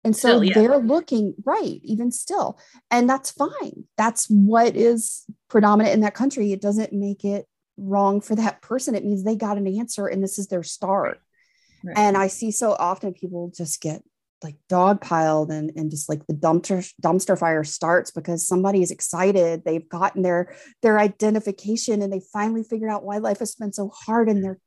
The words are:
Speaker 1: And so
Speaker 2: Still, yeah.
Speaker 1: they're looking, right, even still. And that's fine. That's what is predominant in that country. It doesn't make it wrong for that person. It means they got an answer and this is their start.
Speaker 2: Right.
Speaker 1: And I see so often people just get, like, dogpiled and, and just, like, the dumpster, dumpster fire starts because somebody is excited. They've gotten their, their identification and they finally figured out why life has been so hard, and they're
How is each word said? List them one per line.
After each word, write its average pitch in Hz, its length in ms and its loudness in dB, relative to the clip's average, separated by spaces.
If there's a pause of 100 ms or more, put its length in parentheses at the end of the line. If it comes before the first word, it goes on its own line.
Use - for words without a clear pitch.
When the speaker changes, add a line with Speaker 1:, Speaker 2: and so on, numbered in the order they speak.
Speaker 1:
And 220 140 2
so - 120 2
Speaker 2:
Still, 233 160 6
yeah. 185 100 2
Speaker 1:
they're 233 240 6
looking, 233 560 0 (100)
right, 311 400 -2
even 226 260 -2
still. - 480 -4 (320)
And 240 160 4
that's 262 240 0
fine. - 540 -6 (140)
That's 226 320 0
what 214 460 6
is 233 480 2 (260)
predominant 208 420 4
in 220 80 4
that 208 140 0
country. 226 380 -2
It 196 100 -6
doesn't 208 320 -2
make 202 280 -4
it 202 220 -4 (320)
wrong 196 460 0
for - 120 -4
that 220 280 -2
person. 254 320 -4
It 202 100 -4
means 202 200 -2
they 220 120 0
got 208 220 -4
an 202 80 -2
answer 202 400 -4
and 196 180 -2
this 190 140 -6
is 196 80 -6
their 180 160 -4
start. 190 580 -4 (640)
Speaker 2:
Right. 185 140 -4
Speaker 1:
And 208 180 4
I 190 120 2
see 220 220 -6
so 214 280 0
often 185 340 -2
people 175 420 -10
just 160 280 -8
get, 156 200 -6 (400)
like, 147 140 -14 (140)
dogpiled 165 800 2
and, 156 260 -4
and 156 140 -4
just, 151 180 -10
like, 151 180 -6
the 160 60 -6
dumpster, 170 580 0 (120)
dumpster 185 360 2
fire 160 240 0
starts 165 480 0
because 170 380 -6
somebody 190 320 2
is 175 100 0
excited. 175 760 0
They've 165 200 -2
gotten 180 360 -2
their, 180 320 0 (260)
their 214 180 4
identification 214 1000 0
and 196 100 -2
they 190 120 -6 (100)
finally 220 300 -2
figured 220 280 -6
out 208 140 -4
why 202 140 -6
life 214 220 -2
has 220 140 -6
been 208 200 -8
so 202 160 -6
hard, 226 400 0
and 202 120 2
they're 190 240 -6